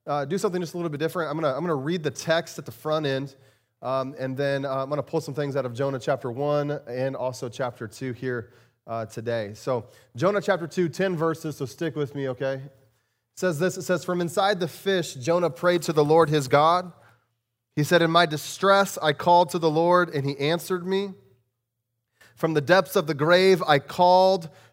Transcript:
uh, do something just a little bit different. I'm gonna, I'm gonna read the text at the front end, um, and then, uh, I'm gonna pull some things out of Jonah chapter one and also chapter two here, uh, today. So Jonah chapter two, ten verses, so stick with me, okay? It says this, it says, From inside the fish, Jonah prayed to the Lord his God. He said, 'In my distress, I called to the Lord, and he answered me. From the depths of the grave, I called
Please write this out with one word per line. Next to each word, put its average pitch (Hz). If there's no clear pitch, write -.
uh, 147
do 170
something 185
just 160
a 175
little 170
bit 143
different. 160
I'm 151
gonna, 151
I'm 147
gonna 175
read 151
the 147
text 165
at 156
the 131
front 156
end, 139
um, 131
and 131
then, 139
uh, 135
I'm 135
gonna 143
pull 165
some 143
things 143
out 131
of 120
Jonah 135
chapter 131
one 147
and 131
also 127
chapter 120
two 131
here, 123
uh, 113
today. 110
So 117
Jonah 190
chapter 175
two, 175
ten 185
verses, 156
so 139
stick 156
with 147
me, 135
okay? 135
It 135
says 175
this, 180
it 180
says, 175
From 175
inside 196
the 175
fish, 190
Jonah 165
prayed 175
to 175
the 151
Lord 156
his 147
God. 165
He 147
said, 170
'In 165
my 170
distress, 196
I 151
called 175
to 180
the 160
Lord, 175
and 139
he 143
answered 170
me. 190
From 160
the 151
depths 180
of 175
the 156
grave, 175
I 147
called 185